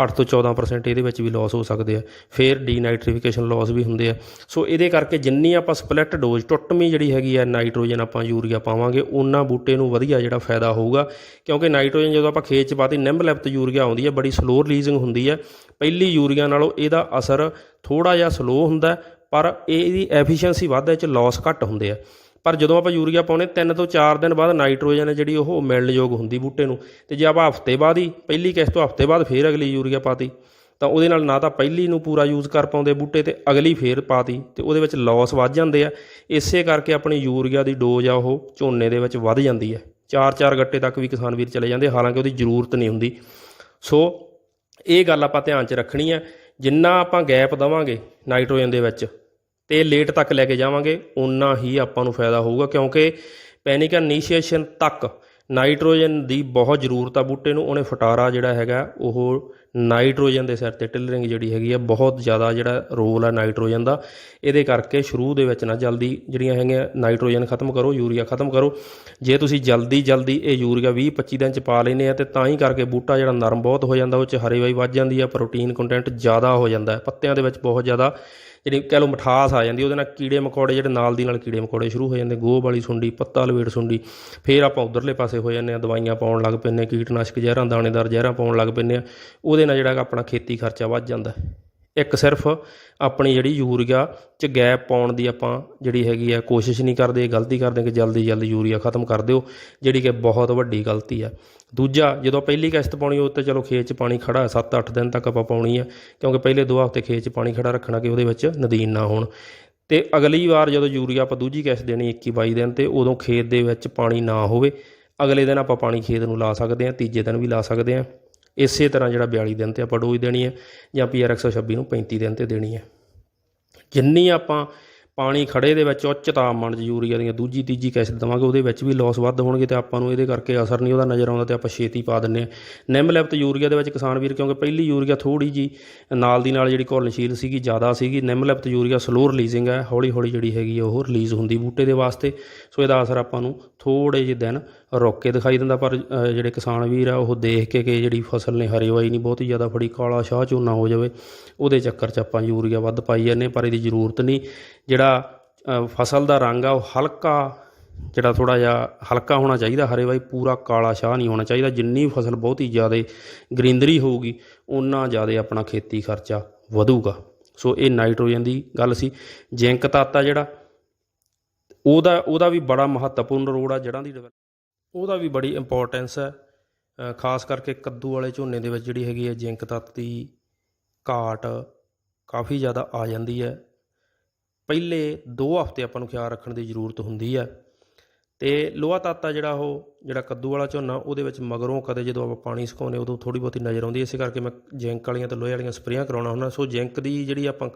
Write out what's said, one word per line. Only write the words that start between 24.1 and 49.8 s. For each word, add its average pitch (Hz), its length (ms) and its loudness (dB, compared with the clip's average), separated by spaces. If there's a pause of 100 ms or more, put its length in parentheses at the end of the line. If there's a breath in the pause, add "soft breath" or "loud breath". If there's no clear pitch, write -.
ਦਿਨ 165 160 2
ਬਾਅਦ 165 220 4
ਨਾਈਟ੍ਰੋਜਨ 147 520 2
ਹੈ 151 60 0
ਜਿਹੜੀ, 151 220 0
ਉਹ 151 260 0
ਮਿਲਣ 127 280 2
ਯੋਗ 127 220 2
ਹੁੰਦੀ 113 260 -4
ਬੂਟੇ 135 280 -2
ਨੂੰ। 131 120 -4 (300 loud breath)
ਤੇ - 80 -6
ਜੇ 156 100 2
ਆਪਾਂ 156 240 6
ਹਫ਼ਤੇ 127 260 -2
ਬਾਅਦ 160 220 4
ਹੀ, 170 140 -2 (160)
ਪਹਿਲੀ 175 240 0
ਕਿਸ਼ਤ 160 200 2
ਤੋਂ 165 120 2
ਹਫ਼ਤੇ 135 220 0
ਬਾਅਦ 160 200 4
ਫਿਰ 135 220 2
ਅਗਲੀ 151 240 0
ਯੂਰੀਆ 135 260 -2
ਪਾਤੀ, 131 320 -2 (500 soft breath)
ਤਾਂ 143 80 2
ਉਹਦੇ 160 200 4
ਨਾਲ 160 160 4
ਨਾ 139 140 2
ਤਾਂ 151 120 2
ਪਹਿਲੀ 165 380 0
ਨੂੰ 165 120 0
ਪੂਰਾ 151 240 2
ਯੂਜ਼ 143 240 0
ਕਰ 143 180 2
ਪਾਉਂਦੇ 143 260 0
ਬੂਟੇ, 147 300 0
ਤੇ 151 140 -2 (140)
ਅਗਲੀ 151 240 4
ਫੇਰ 127 260 0
ਪਾਤੀ, 127 420 -2 (140)
ਤੇ 147 60 -8
ਉਹਦੇ 156 180 2
ਵਿੱਚ 151 140 0
ਲਾਸ 123 400 2
ਵੱਧ 131 180 2
ਜਾਂਦੇ 147 320 2
ਆ। 151 60 -2 (400 loud breath)
ਇਸੇ 156 320 2
ਕਰਕੇ 156 300 0
ਆਪਣੀ 151 240 0
ਯੂਰੀਆ 131 460 0
ਦੀ 135 120 0
ਡੋਜ਼ 123 340 2
ਆ, 127 60 4
ਉਹ 127 420 -2
ਝੋਨੇ 120 340 0
ਦੇ 120 80 0
ਵਿੱਚ 123 180 -2
ਵੱਧ 117 240 2
ਜਾਂਦੀ 113 340 0
ਹੈ, 110 60 -12 (280)
ਚਾਰ 135 240 2
ਚਾਰ 135 260 4
ਗੱਟੇ 131 200 0
ਤੱਕ 131 200 -2
ਵੀ 131 100 -2
ਕਿਸਾਨ 120 260 -4
ਵੀਰ 120 140 -2
ਚਲੇ 120 200 -2
ਜਾਂਦੇ, 131 200 0
ਹਾਲਾਂਕਿ 123 300 2
ਉਹਦੀ 135 120 0
ਜ਼ਰੂਰਤ 120 440 0
ਨਹੀਂ 120 140 2
ਹੁੰਦੀ। 113 280 -2 (640 loud breath)
ਸੋ 160 480 2 (580)
ਇਹ 175 180 6
ਗੱਲ 156 200 4
ਆਪਾਂ 143 180 0
ਧਿਆਨ 139 240 0
'ਚ 123 60 -6
ਰੱਖਣੀ 139 400 -2
ਹੈ, 160 100 -2 (380 loud breath)
ਜਿੰਨਾ 165 400 4
ਆਪਾਂ 175 220 2
ਗੈਪ 135 320 4
ਦੇਵਾਂਗੇ 139 440 0 (300)
ਨਾਈਟ੍ਰੋਜਨ 127 420 2
ਦੇ 123 100 2
ਵਿੱਚ, 117 260 -2 (640)
ਤੇ 156 160 4